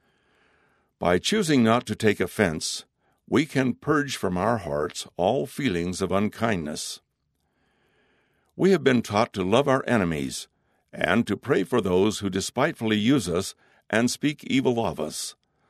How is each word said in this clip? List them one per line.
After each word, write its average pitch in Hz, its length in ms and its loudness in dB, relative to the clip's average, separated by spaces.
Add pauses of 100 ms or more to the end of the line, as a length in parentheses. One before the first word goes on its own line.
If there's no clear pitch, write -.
(1000)
By 87 200 2
choosing 156 440 2
not 113 240 2
to 107 80 -6
take 104 260 2
offense, 87 680 -2 (400)
we 139 200 2
can 131 260 0
purge 143 440 -2
from 92 200 -4
our 110 220 0
hearts 76 480 -6 (100)
all 123 300 0
feelings 90 560 -4
of 90 100 -2
unkindness. 98 880 -4 (1500)
We 196 180 4
have 147 120 4
been 127 160 4
taught 107 320 0
to 98 100 -2
love 113 240 4
our 131 200 4
enemies 82 600 0 (460)
and 101 340 0
to 101 80 -2
pray 165 300 -2
for 120 160 0
those 95 380 2
who 101 100 -4
despitefully 110 720 -2
use 113 280 2
us 87 280 -4 (340)
and 117 220 2
speak 147 340 -4
evil 123 400 0
of 76 160 -4
us. - 340 -8 (360)